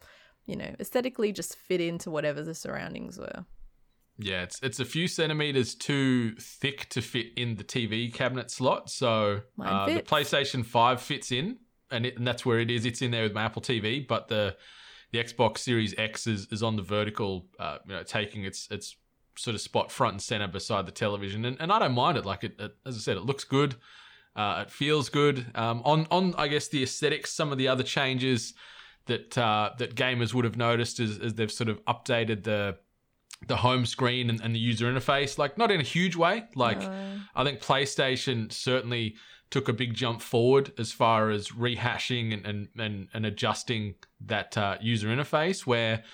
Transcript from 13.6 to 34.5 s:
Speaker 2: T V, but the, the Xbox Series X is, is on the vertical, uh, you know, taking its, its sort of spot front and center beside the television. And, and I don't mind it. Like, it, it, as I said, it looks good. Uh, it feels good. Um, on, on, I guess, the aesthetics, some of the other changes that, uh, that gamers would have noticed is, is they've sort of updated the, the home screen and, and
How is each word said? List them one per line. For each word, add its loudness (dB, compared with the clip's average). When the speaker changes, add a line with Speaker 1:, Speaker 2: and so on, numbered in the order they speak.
Speaker 2:
T 0
V, 0
but -2
the, 0
the 0
Xbox 2
Series 2
X -4
is, -2
is -4
on 2
the -2
vertical, -2
uh, -6
you -12
know, -6
taking -4
its, -8
its -10
sort -4
of -4
spot -2
front 2
and -8
center -2
beside -2
the -12
television. -2
And, -4
and 0
I 6
don't 4
mind 4
it. -2
Like, -4
it, -8
it, -10
as -8
I -8
said, 0
it -8
looks -2
good. 2
Uh, 0
it -18
feels 0
good. 4
Um, 0
on, 4
on, 4
I 2
guess, 0
the 0
aesthetics, 0
some 0
of -2
the 2
other 4
changes 0
that, -2
uh, 4
that -4
gamers 0
would 2
have -2
noticed 2
is, 0
is -2
they've -2
sort -2
of -4
updated 0
the, 0
the 0
home 4
screen 0
and, 0
and -2